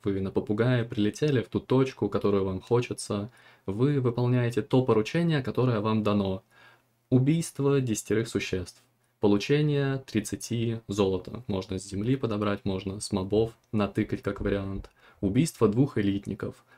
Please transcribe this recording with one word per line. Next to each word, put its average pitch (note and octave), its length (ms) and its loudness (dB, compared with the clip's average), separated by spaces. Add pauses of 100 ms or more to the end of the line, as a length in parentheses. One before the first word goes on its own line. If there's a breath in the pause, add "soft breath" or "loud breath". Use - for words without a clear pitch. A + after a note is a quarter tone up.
вы G2 160 -2
на F#2+ 100 -2
попугае A2+ 540 0
прилетели A#2 560 0
в - 80 -4
ту G2+ 120 -2
точку, C3 480 2
которую G2+ 360 2
вам F#2 160 -2
хочется, A2 680 -2 (360 loud breath)
вы C3 340 0
выполняете B2 640 0
то C3 200 2
поручение, C3+ 600 2
которое A#2+ 380 0
вам A2 220 0
дано. G2+ 420 0 (680 soft breath)
Убийство C#3 680 2
десятерых A2+ 480 -2
существ. - 520 -4 (400)
Получение C#3 840 2
тридцати A2+ 800 -4
золота. G2 640 -2
Можно F#2+ 300 -4
с - 60 -10
земли A2 320 -2
подобрать, G#2 480 -2
можно F#2+ 360 -4
с - 120 -10
мобов G2+ 400 0 (200)
натыкать G#2 500 -2
как G2+ 180 -4
вариант. G2 500 -4 (300 soft breath)
Убийство A2+ 460 2
двух A#2 320 2
элитников. G2+ 640 -4 (140)